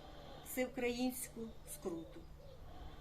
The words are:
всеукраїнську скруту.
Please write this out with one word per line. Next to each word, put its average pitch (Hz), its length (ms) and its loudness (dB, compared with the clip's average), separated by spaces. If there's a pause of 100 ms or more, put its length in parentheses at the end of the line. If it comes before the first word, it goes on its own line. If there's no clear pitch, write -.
(480)
всеукраїнську 247 920 4 (320)
скруту. - 460 -2 (800)